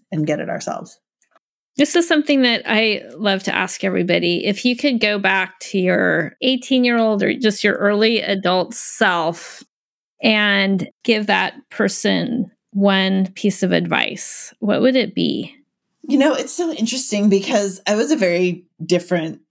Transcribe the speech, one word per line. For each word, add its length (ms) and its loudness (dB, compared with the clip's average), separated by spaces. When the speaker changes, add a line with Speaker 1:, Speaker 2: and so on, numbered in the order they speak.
Speaker 1:
and 160 -2
get 120 0
it 100 -8
ourselves. 500 -8
Speaker 2:
This 180 2
is 120 2
something 340 2
that 240 2
I 380 0
love 300 -2
to 120 -2
ask 280 -4
everybody. 640 0
If 200 -2
you 100 2
could 240 0
go 180 0
back 440 -2
to 180 -2
your 640 2
eighteen-year-old 800 2
or 100 2
just 300 -2
your 120 2
early 440 2
adult 540 -2
self 920 -2
and 680 2
give 240 -4
that 280 0
person 840 -2
one 640 2
piece 300 -2
of 80 2
advice, 880 -2
what 220 0
would 140 4
it 200 0
be? 400 -4
Speaker 1:
You 100 2
know, 160 4
it's 200 -4
so 180 -4
interesting 580 0
because 580 0
I 80 2
was 160 0
a 60 2
very 480 0
different 540 0